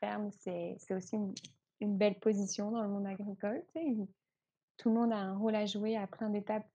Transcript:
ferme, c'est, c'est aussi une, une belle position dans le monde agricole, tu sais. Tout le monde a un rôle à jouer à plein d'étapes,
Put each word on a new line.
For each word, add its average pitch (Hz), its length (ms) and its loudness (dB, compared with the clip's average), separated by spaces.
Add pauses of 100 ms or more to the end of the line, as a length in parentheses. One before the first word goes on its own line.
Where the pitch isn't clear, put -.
ferme, 208 300 -2
c'est, 175 480 -6
c'est - 140 -6
aussi 185 220 -4
une, 202 180 -2 (460)
une 208 180 2
belle 202 220 4
position 208 520 2
dans 233 100 0
le 202 80 0
monde 202 180 -2
agricole, 202 560 -4 (100)
tu 320 80 -4
sais. 285 140 2 (800)
Tout - 100 -4
le 226 80 6
monde 233 160 4
a 220 60 2
un 190 180 -2
rôle 214 200 2
à 214 100 2
jouer 208 320 0
à 196 100 -2
plein 214 220 -4
d'étapes, 214 460 0